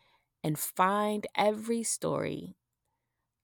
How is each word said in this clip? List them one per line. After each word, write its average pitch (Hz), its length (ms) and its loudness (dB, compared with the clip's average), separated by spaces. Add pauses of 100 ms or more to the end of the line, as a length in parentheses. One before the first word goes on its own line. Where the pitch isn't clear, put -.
(440)
and 151 160 0
find 208 640 0 (100)
every 220 480 2
story - 760 -2 (880)